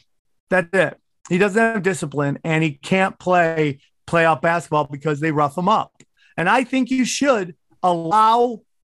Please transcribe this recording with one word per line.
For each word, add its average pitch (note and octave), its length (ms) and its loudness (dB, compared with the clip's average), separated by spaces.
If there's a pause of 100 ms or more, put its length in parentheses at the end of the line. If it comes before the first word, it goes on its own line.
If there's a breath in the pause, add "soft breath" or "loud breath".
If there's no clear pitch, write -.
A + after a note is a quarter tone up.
(480)
That's F#3 240 0
it. D#3+ 260 0 (300)
He F3+ 100 0
doesn't G3+ 220 2
have A3+ 220 0
discipline, D3 600 -4
and D#3+ 200 0
he D#3 80 -2
can't F#3+ 460 -2
play E3 600 0 (260 soft breath)
playoff E3 340 2
basketball E3+ 440 -2
because D3 360 -6
they D#3+ 120 -2
rough D3 240 -2
him F3+ 120 -2
up. G#3 240 0 (440 soft breath)
And E3+ 120 -2
I B3 160 2
think C4 260 -2
you C4 140 0
should G#3+ 500 0 (280)
allow G#3+ 800 2 (240)